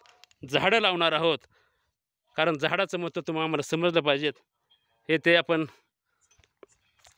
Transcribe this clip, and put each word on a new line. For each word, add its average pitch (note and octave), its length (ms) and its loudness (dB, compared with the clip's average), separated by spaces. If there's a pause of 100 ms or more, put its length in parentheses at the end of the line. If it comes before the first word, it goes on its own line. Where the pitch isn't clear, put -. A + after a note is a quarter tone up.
(500)
झाडं F3 300 2
लावणार F3 320 2
आहोत, D#3 260 0 (1000)
कारण D#3+ 200 0
झाडाचं F3 420 -2
महत्त्व E3+ 220 -6
तुम्हाला D#3+ 240 -4
आम्हाला D#3 160 -2
समजलं E3 400 0
पाहिजेत. C#3+ 320 0 (760)
येथे D#3+ 260 4
आपण D#3+ 300 0 (1500)